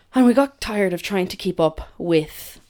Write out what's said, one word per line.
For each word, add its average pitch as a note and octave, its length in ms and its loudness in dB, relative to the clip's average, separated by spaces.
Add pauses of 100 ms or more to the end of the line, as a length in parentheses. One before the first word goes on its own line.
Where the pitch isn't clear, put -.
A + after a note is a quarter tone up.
(140)
And C4 120 6
we A#3+ 80 6
got C4+ 280 2
tired G3+ 320 -2
of F3 80 -6
trying F#3 280 -2
to F#3+ 80 -12
keep F3+ 220 -4
up D#3+ 380 -2
with D#3+ 640 -4 (100)